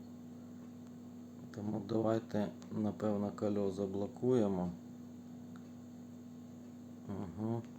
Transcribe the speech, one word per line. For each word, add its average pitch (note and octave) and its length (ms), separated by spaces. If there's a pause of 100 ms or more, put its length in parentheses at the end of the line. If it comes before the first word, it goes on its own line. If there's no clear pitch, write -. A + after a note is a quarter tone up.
(1500)
Тому G#2+ 380
давайте, A2 580 (240)
напевно, G#2 600
Кальо G#2 400
заблокуємо. G2 1000 (2250)
Угу. G2+ 540 (180)